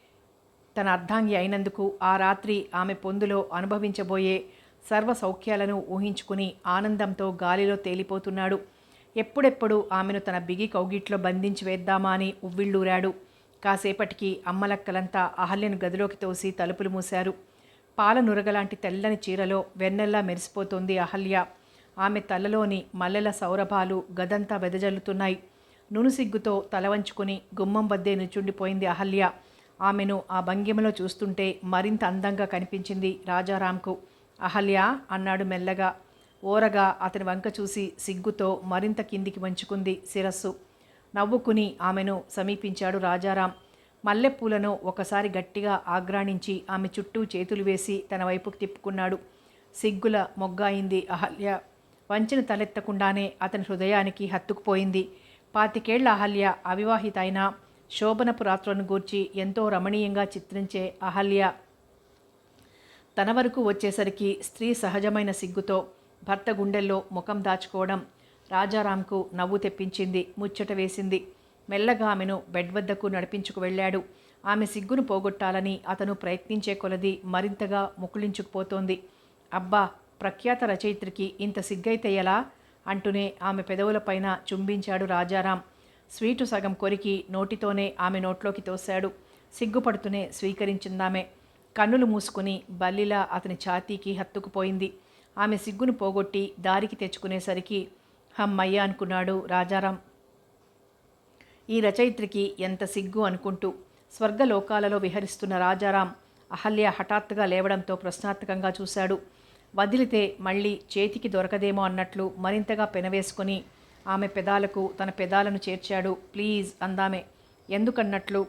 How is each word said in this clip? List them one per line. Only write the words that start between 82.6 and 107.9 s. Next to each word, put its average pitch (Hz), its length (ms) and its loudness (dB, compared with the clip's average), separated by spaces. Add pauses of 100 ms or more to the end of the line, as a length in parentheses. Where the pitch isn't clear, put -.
అంటూనే 196 460 0 (100)
ఆమె 190 200 -2
పెదవులపైన 196 760 0 (140)
చుంబించాడు 196 520 -2
రాజారాం. 185 580 0 (480)
స్వీటు 240 340 0
సగం 202 280 0
కొరికి 196 580 0
నోటితోనే 196 680 -2
ఆమె 185 200 0
నోట్లోకి 190 400 -2
తోశాడు. 185 520 -4 (420)
సిగ్గుపడుతూనే 208 800 0
స్వీకరించిందామె. 190 960 -2 (500)
కన్నులు 233 300 6
మూసుకుని 196 640 0
బల్లిలా 196 600 2
అతని 185 220 -4
ఛాతీకి 190 600 -4
హత్తుకుపోయింది. 190 800 -4 (460)
ఆమె 208 180 2
సిగ్గును 214 360 0
పోగొట్టి 196 680 0
దారికి 196 360 0
తెచ్చుకునేసరికి 185 920 -4 (500)
"హమ్మయ్య" 196 400 2
అనుకున్నాడు 190 680 0
రాజారాం. 190 520 0 (1700)
ఈ 226 100 4
రచయిత్రికి 208 800 2
ఎంత 185 240 -4
సిగ్గు 190 360 -4
అనుకుంటూ. 190 540 -2 (380)
స్వర్గలోకాలలో 208 840 2
విహరిస్తున్న 190 640 -2
రాజారాం 190 560 2 (380)
అహల్య 214 480 2
హఠాత్తుగా 208 460 0
లేవడంతో 190 500 0